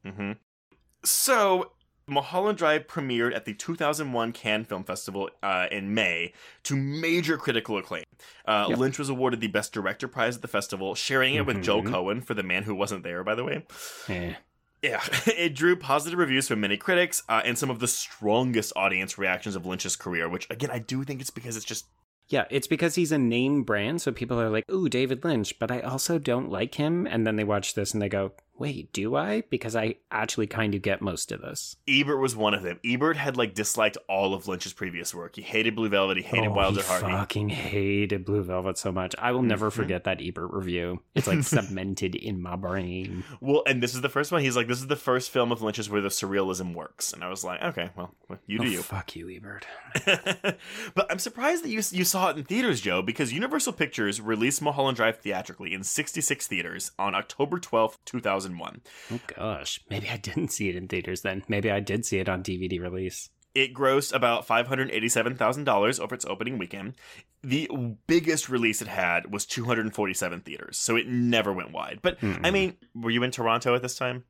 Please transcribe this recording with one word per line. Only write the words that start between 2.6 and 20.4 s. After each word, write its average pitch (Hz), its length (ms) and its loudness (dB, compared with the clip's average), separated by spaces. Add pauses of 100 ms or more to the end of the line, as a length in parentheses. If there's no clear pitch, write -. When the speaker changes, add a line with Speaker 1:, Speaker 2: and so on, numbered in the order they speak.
Speaker 1:
premiered 123 480 0
at 110 100 -4
the 107 80 -6
two 170 220 -6
thousand 151 380 -2
one 117 180 0
Cannes 110 340 -2
Film 92 180 -6
Festival, 95 460 -6 (120)
uh, 92 300 2
in 101 220 -4
May 87 400 2 (300)
to 139 120 -2
major 156 640 0
critical 113 400 -2
acclaim. 92 260 -6 (420)
Uh, 104 240 4
Speaker 2:
Yep. - 80 2
Speaker 1:
Lynch 131 220 2
was 139 100 -4
awarded 127 320 0
the 113 60 0
Best 104 260 0
Director 104 340 -2
prize 120 280 0
at - 60 -12
the 120 60 -10
festival, 95 480 -2
sharing 131 400 2
it 143 100 2
with 104 180 0
Joel 104 200 4
Speaker 2:
Mm-hmm. 98 100 0
Speaker 1:
Coen 98 300 0
for 123 100 -4
The 104 100 -2
Man 92 200 0
Who 107 120 -4
Wasn't 98 280 -2
There, 87 200 -6
by 104 120 0
the 120 80 -4
way. 143 220 -4 (420)
Speaker 2:
Eh. 87 260 -4 (500)
Speaker 1:
Yeah, 131 180 0 (140)
<laughs> - 120 0
it 170 280 2
drew 175 200 6
positive 151 440 0
reviews 131 280 4
from 110 120 2
many 104 180 2
critics, 180 520 2
uh, 113 160 4
and 120 120 0
some 139 120 0
of 117 100 -4
the 120 80 0
strongest 113 880 2
audience 95 420 0
reactions 95 380 0
of 87 100 -6
Lynch's 92 300 -2
career, 85 340 -2
which, 87 200 -6